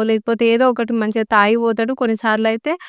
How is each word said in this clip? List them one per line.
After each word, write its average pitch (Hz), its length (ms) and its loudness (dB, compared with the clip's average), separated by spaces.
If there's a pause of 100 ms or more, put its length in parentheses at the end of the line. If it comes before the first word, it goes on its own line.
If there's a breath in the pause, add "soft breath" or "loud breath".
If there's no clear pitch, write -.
లేకపోతే 220 440 0
ఏదో 233 220 2
ఒకటి 233 240 -2
మంచిగా 220 360 -2
తాగి 214 320 4
పోతాడు. 226 320 -2
కొన్నిసార్లు 220 560 0
అయితే, 226 240 -4 (160 loud breath)